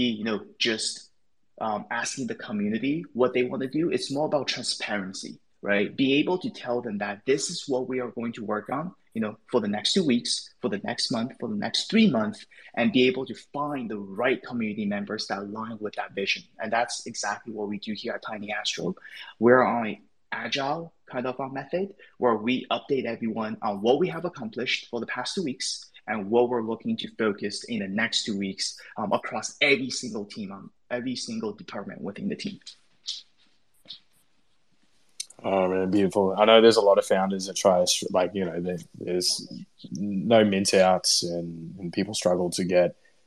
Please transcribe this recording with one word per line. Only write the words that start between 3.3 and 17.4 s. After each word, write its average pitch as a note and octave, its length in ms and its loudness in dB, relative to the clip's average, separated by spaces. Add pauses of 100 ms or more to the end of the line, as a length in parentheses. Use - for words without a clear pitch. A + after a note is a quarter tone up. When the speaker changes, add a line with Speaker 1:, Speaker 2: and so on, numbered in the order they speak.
Speaker 1:
they B2 100 2
wanna C3 240 -2
do. D#3 240 0
It's B2+ 200 -2
more C#3+ 160 0
about D3 200 0
transparency, - 920 -6 (240)
right? G2+ 340 0
Be C#3 220 4
able C3+ 180 0
to A2+ 140 -6
tell A#2+ 300 -4
them G#2+ 180 -6
that G2+ 260 -6
this C3+ 240 2
is - 180 -8
what B2+ 220 -2
we B2+ 100 -4
are B2 120 -6
going A#2 220 -6
to A2+ 120 -10
work G#2+ 240 -4
on, D#3 240 -6 (220)
you A2+ 60 -2
know, G#2+ 160 -4 (120)
for B2 120 2
the G#2+ 60 -4
next G#2 260 -2
two G3 100 4
weeks, A#2+ 440 0 (140)
for A#2+ 80 -4
the G2 140 -4
next - 280 -4
month, A#2+ 280 -2
for A#2+ 100 -6
the G#2+ 60 -4
next A2+ 340 -4
three A3 180 6
months, A2 380 0 (300)
and A#2 160 2
be B2+ 160 6
able B2+ 180 0
to A#2+ 80 -10 (200)
find C#3+ 360 -4
the G#2+ 80 -6
right G2+ 460 -2
community A2 420 -4
members G2+ 420 -4
that G2+ 120 -4
align A2 400 -8
with G#2 160 -8
that G2 180 -6
vision. G2 300 -2 (160)
And G#2+ 120 -6
that's A#2+ 360 -2
exactly A2 460 -6